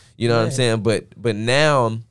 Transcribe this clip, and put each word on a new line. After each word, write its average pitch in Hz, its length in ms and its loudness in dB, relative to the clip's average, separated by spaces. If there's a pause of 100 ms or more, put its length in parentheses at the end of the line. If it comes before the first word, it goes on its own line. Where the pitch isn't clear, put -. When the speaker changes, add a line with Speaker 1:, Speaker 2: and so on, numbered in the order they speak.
(160)
Speaker 1:
You 117 120 -2
know 117 60 2
what 117 80 2
I'm 113 60 -2
Speaker 2:
Man. - 80 -4
Speaker 1:
saying? 113 260 0
But, 104 240 0 (100)
but 107 180 -4
now, 123 640 0 (120)